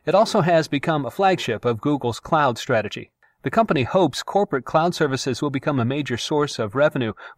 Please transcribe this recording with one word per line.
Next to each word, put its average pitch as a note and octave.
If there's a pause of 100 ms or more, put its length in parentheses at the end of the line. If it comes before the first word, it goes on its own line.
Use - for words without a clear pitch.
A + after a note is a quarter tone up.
It D3+
also G#3
has D#3+
become D3
a A#2
flagship F#3
of A#2
Google's B2+
cloud C#3+
strategy. - (300)
The -
company G3
hopes E3+
corporate G3
cloud E3+
services C3+
will D3
become C#3
a B2
major C3
source D3
of A2
revenue, C3+ (240)